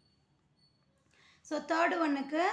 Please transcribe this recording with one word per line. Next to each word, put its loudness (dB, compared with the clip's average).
So, -6
தேர்ட் 0
ஒன்னுக்கு 0